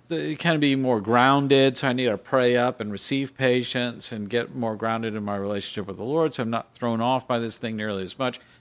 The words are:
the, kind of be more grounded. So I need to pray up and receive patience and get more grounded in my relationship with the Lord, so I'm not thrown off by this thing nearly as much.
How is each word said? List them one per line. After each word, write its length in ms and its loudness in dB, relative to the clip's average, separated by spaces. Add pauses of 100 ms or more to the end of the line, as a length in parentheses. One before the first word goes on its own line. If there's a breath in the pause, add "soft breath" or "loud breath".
the, 260 -4
kind 220 0
of 40 0
be 140 4
more 260 2
grounded. 800 4
So 80 -2
I 60 2
need 140 0
to 120 0
pray 380 4
up 240 0
and 100 -6
receive 460 -4
patience 720 0
and 180 -8
get 280 -2
more 180 -2
grounded 400 -2
in 80 -6
my 140 -4
relationship 500 -6
with 100 -10
the 60 -10
Lord, 320 0
so 80 -4
I'm 80 -4
not 240 -6
thrown 260 -2
off 280 0
by 100 0
this 180 -6
thing 200 -8
nearly 260 -4
as 160 -10
much. 220 -4 (200 soft breath)